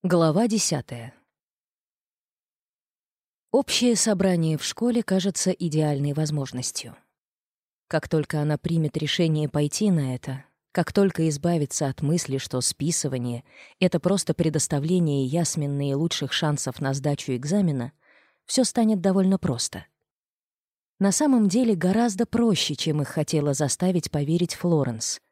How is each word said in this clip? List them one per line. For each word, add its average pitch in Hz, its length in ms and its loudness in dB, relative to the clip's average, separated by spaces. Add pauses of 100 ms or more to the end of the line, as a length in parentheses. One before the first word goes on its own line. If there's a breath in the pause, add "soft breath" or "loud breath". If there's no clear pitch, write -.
Глава 170 460 4
десятая. 131 640 -4 (2250)
Общее 240 460 2
собрание 175 600 2
в - 60 -8
школе 240 380 0
кажется 190 480 0
идеальной 147 640 0
возможностью. 139 840 -4 (920)
Как - 200 -4
только 156 320 0
она 147 180 0
примет 160 380 -2
решение 156 520 0
пойти 147 420 0
на 139 240 0
это, 135 300 -10 (280)
как - 200 -2
только 180 360 2
избавится 151 600 -2
от - 140 -6
мысли, 143 340 0
что 131 240 -4
списывание — 127 840 -4 (360 loud breath)
это 175 180 2
просто 180 360 0
предоставление 156 920 0
Ясмин 143 540 -2
наилучших 143 540 -2
шансов 147 480 -2
на 135 120 0
сдачу 139 400 -2
экзамена, 143 600 0 (520 soft breath)
всё - 200 2
станет 220 360 2
довольно 190 380 4
просто. - 480 -4 (1120)
На 196 140 2
самом 254 360 4
деле 226 260 2
гораздо 196 520 0
проще, 226 480 0
чем 151 260 -2
их 139 80 -2
хотела 143 460 0
заставить 165 560 0
поверить 160 440 0
Флоренс. 135 680 -2 (100)